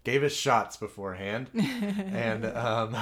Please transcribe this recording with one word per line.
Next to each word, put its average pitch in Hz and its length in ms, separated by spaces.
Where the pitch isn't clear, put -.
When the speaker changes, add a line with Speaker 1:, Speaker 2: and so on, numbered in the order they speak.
Speaker 1:
gave 135 180
us 143 100
shots 120 440
beforehand. 101 760
Speaker 2:
<laughs> - 40
Speaker 1:
And, 196 920
um, 113 580